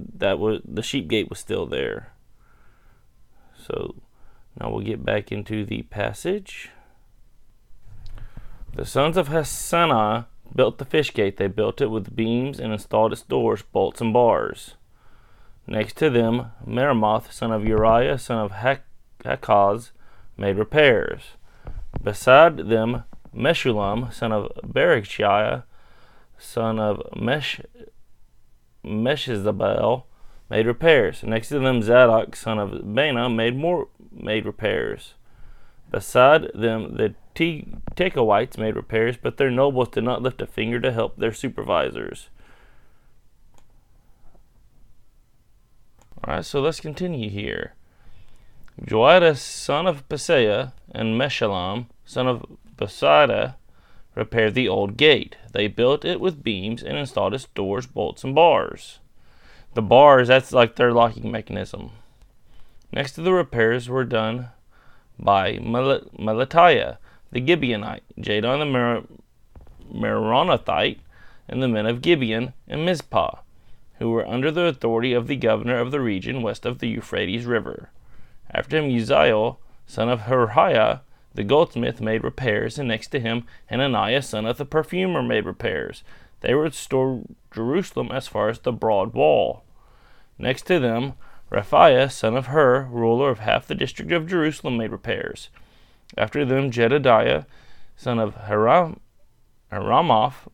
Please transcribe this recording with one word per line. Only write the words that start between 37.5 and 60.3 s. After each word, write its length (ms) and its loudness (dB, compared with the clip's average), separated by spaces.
Tekoites 640 0
made 180 -2
repairs, 400 -2
but 200 -6
their 140 2
nobles 380 2
did 160 -4
not 180 -2
lift 200 -4
a 40 -8
finger 340 -4
to 120 0
help 240 -4
their 160 -2
supervisors. 960 -4
All 120 -4
right, 100 -4
so 160 -4
let's 200 -2
continue 500 -6
here. 440 -8
Joiada, 520 6
son 500 -4
of 220 -4
Paseah, 640 2
and 220 -4
Meshullam, 720 -2
son 220 -4
of 180 -2
Besaiah, 800 2
repaired 400 0
the 140 0
old 280 -2
gate. 400 4
They 160 0
built 360 0
it 160 -2
with 220 -4
beams 400 -4
and 160 -6
installed 360 -2
its 120 -10
doors, 400 -6
bolts, 380 -6
and 100 -4
bars. 640 4
The 80 0
bars, 460 8
that's 240 6